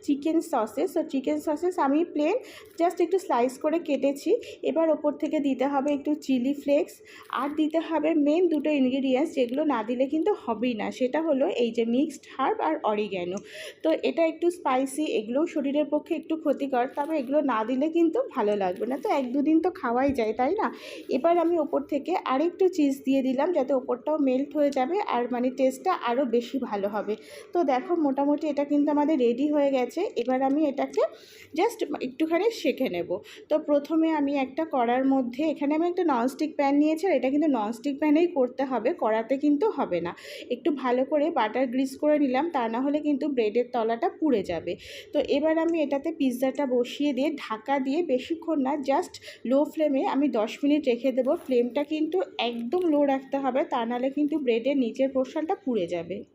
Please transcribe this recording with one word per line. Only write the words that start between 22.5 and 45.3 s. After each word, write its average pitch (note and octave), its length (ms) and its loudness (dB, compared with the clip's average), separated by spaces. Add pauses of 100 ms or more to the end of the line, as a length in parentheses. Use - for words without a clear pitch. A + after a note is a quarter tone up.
চিজ D4 260 2 (120)
দিয়ে C4+ 160 2
দিলাম, C4 300 0
যাতে C#4 220 2
ওপরটাও B3+ 440 -2
মেল্ট C4+ 380 2
হয়ে C#4+ 140 4
যাবে C#4 260 0 (180)
আর A#3+ 80 0 (120)
মানে B3 160 0
টেস্টটা C4 420 0
আরও B3 320 0
বেশি A#3+ 340 0
ভালো G#3 300 -2
হবে। G#3 260 -4 (380)
তো F4 120 2
দেখো C4+ 280 0 (100)
মোটামুটি C#4+ 460 2
এটা C#4+ 160 0
কিন্তু D4 260 2
আমাদের D4 280 2
রেডি A#3+ 300 2
হয়ে C#4+ 220 2
গেছে। B3 300 0 (160)
এবার B3+ 260 0
আমি C#4 280 2
এটাকে C4+ 300 -2 (580)
just G4 420 0
একটুখানি E4 500 0
সেঁকে B3 380 -2
নেব। F3 300 -4 (300)
তো D4+ 100 2
প্রথমে D4+ 520 2
আমি C#4+ 260 0
একটা C4+ 280 -2
কড়ার B3+ 400 0
মধ্যে, C4+ 400 0
এখানে D4 300 0
আমি D#4+ 140 2
একটা F4+ 160 -2
ননস্টিক C4+ 520 0
প্যান C#4 180 2
নিয়েছি, D#4 320 2
আর F#4 60 4
এটা C4 180 2
কিন্তু D4+ 180 2
ননস্টিক A#3+ 500 -2
প্যানেই D#4 280 4
করতে C4 380 0
হবে, B3+ 380 0
কড়াতে A3+ 340 0
কিন্তু D4 340 2
হবে F3+ 300 -2
না। E3+ 160 -6 (340)
একটু B3 200 -2
ভালো B3+ 340 0
করে D4 260 2
বাটার B3 360 0
গ্রিস C4 300 -2
করে D4+ 220 4
নিলাম, C#4+ 320 2
তা A#3+ 180 0
না A3+ 120 -2
হলে C#4+ 200 0
কিন্তু D4 280 0
ব্রেডের A#3+ 440 0
তলাটা A#3 360 0 (120)
পুড়ে B3+ 220 2
যাবে। E3+ 340 -4 (360)
তো D4 60 0 (180)